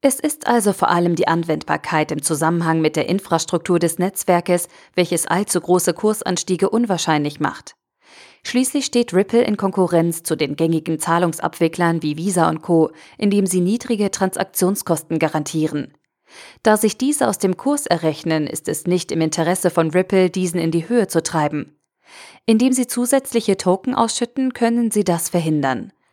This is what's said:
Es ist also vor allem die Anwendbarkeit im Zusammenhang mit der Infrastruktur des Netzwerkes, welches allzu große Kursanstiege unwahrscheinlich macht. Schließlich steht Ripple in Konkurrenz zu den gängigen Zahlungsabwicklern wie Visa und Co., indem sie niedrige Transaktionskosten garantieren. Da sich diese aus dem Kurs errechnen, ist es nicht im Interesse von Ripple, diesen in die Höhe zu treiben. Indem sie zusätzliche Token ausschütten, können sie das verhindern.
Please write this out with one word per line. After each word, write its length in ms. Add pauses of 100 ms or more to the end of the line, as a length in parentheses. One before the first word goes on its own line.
Es 120
ist 260
also 260
vor 160
allem 280
die 100
Anwendbarkeit 840
im 100
Zusammenhang 580
mit 140
der 140
Infrastruktur 720
des 180
Netzwerkes, 720 (260)
welches 320
allzu 340
große 340
Kursanstiege 760
unwahrscheinlich 720
macht. 340 (720)
Schließlich 400
steht 280
Ripple 300
in 140
Konkurrenz 640
zu 140
den 180
gängigen 460
Zahlungsabwicklern 1040
wie 120
Visa 320
und 140
Co., 300 (260)
indem 280
sie 140
niedrige 520
Transaktionskosten 1040
garantieren. 760 (720)
Da 140
sich 200
diese 300
aus 120
dem 180
Kurs 300
errechnen, 600
ist 220
es 180
nicht 240
im 100
Interesse 500
von 200
Ripple, 400
diesen 300
in 100
die 180
Höhe 200
zu 120
treiben. 600 (640)
Indem 280
sie 140
zusätzliche 680
Token 400
ausschütten, 560
können 400
sie 100
das 280
verhindern. 600 (200)